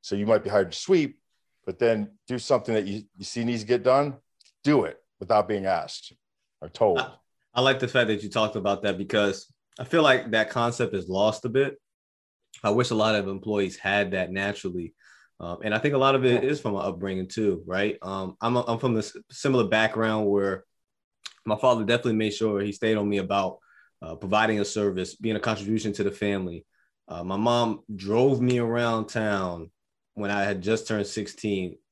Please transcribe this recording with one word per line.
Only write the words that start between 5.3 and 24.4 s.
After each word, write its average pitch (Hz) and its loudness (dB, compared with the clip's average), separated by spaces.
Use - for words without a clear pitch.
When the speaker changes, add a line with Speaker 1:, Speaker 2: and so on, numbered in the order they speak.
Speaker 1:
being 98 -2
asked - -4
or - -14
told. 104 4
Speaker 2:
I, - -2
I 123 2
like 131 4
the 123 -2
fact 117 4
that 104 0
you 107 -8
talked 110 0
about 98 0
that 95 -2
because 101 0
I 120 -8
feel 165 2
like 127 4
that 110 2
concept 117 0
is 92 -4
lost 104 2
a - -4
bit. 135 0
I 110 0
wish 120 2
a 120 0
lot 107 4
of 101 0
employees 98 -2
had 101 0
that 92 -2
naturally. 95 -6
Um, 85 -10
and 107 -2
I 113 0
think 143 0
a 135 2
lot 135 4
of 135 2
it 123 4
is 143 -2
from 107 -2
an 95 -4
upbringing 92 -4
too, 101 -2
right? 98 -2
Um, 95 -8
I'm 120 0
a, 120 0
I'm 113 -2
from 120 0
a - 2
s-, - -6
similar 127 0
background 110 2
where 98 0
my 107 0
father 120 4
definitely 117 2
made 107 0
sure 107 0
he 101 -2
stayed 110 0
on 101 -2
me 101 0
about, 95 0
uh, 80 -10
providing 107 0